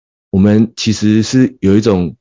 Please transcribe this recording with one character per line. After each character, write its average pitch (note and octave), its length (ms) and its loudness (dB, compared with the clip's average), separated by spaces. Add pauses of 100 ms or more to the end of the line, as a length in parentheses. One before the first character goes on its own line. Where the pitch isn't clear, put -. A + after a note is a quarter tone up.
(300)
我 F#2+ 100 0
们 G#2+ 380 2
其 A2 160 -4
实 G#2+ 280 0
是 B2+ 380 -2
有 G2 160 2
一 G#2+ 60 2
种 F#2 400 -2